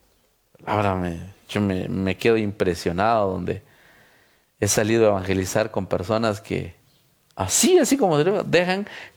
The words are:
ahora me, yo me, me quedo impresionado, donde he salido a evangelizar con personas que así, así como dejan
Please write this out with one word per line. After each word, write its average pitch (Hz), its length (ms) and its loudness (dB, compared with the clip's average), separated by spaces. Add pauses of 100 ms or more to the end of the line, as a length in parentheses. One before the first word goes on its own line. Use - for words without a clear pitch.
(640)
ahora 101 300 0
me, 87 260 -4 (300)
yo 104 100 -2
me, 98 280 -2
me 95 280 -2
quedo 113 220 2
impresionado, 98 920 0
donde 90 300 -6 (960)
he 107 80 0
salido 113 380 2
a 104 40 6
evangelizar 95 600 -2
con 95 160 -4
personas 104 540 -2
que 92 360 -8 (600)
así, 269 420 4
así 269 200 4
como 185 260 4
dejan 185 640 0 (280)